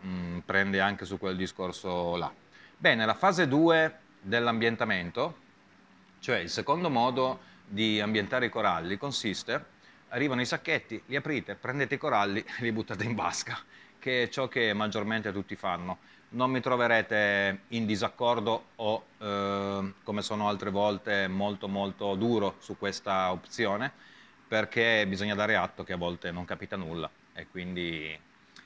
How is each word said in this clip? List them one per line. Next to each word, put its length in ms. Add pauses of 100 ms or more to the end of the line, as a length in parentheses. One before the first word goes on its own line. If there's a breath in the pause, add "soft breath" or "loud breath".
mm, 340
prende 400
anche 260
su 120
quel 180
discorso 800
là. 160 (460 loud breath)
Bene, 280
la 80
fase 340
due 520 (220)
dell'ambientamento, 1160 (800)
cioè 180
il 120
secondo 400
modo 640 (140)
di 340
ambientare 460
i 40
coralli, 480
consiste, 680 (440 loud breath)
arrivano 320
i 40
sacchetti, 640
li 80
aprite, 400
prendete 400
i 20
coralli 420
<laughs> 80 (100)
e 40
li 100
buttate 320
in 120
vasca, 420 (420 loud breath)
che 240
è 60
ciò 180
che 260
maggiormente 600
tutti 220
fanno. 420 (320 loud breath)
Non 200
mi 120
troverete 1080
in 160
disaccordo 920
o, 280 (140)
eh, 760 (100)
come 200
sono 240
altre 240
volte, 560
molto, 400
molto 480
duro 440
su 180
questa 540
opzione, 600 (640 loud breath)
perché 540
bisogna 260
dare 220
atto 280
che 100
a 40
volte 320
non 160
capita 300
nulla 340 (240)
e 140
quindi 680 (500 loud breath)